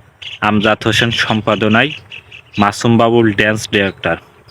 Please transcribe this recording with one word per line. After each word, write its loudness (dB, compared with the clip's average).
আমজাদ 2
হোসেন, 0
সম্পাদনায় 0
মাসুম 0
বাবুল 2
ড্যান্স -2
ডিরেক্টর। -2